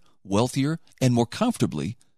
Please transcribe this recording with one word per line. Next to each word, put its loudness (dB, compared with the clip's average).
wealthier, 0
and 4
more 2
comfortably -2